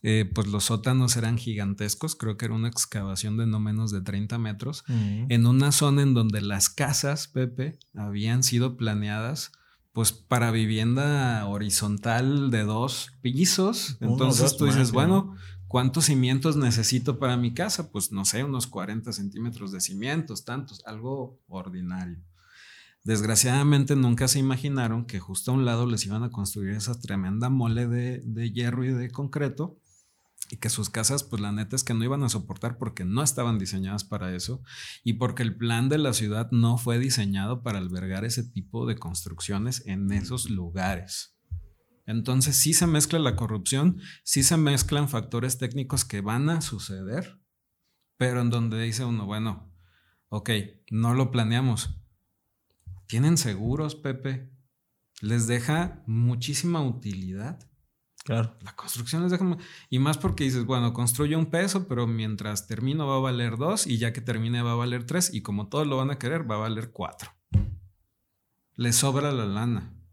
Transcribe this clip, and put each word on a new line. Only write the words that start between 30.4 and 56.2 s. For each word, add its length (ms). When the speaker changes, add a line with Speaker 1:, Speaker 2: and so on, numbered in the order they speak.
Speaker 1:
y 80
que 120
sus 200
casas, 340
pues, 180
la 100
neta 240
es 80
que 100
no 120
iban 180
a 60
soportar 480
porque 280
no 160
estaban 380
diseñadas 460
para 280
eso 280
y 100
porque 300
el 140
plan 320
de 80
la 160
ciudad 380
no 260
fue 220
diseñado 640
para 160
albergar 440
ese 200
tipo 420
de 100
construcciones 920
en 240
esos 380
lugares. 880
Entonces, 500
sí 180
se 140
mezcla 320
la 160
corrupción, 640
sí 200
se 140
mezclan 520
factores 480
técnicos 480
que 160
van 280
a 120
suceder, 800
pero 240
en 80
donde 320
dice 220
uno, 220
"Bueno, 440
ok, 200
no 220
lo 180
planeamos". 600
¿Tienen 300
seguros, 580
Pepe? 540
¿Les 280
deja 600
muchísima 760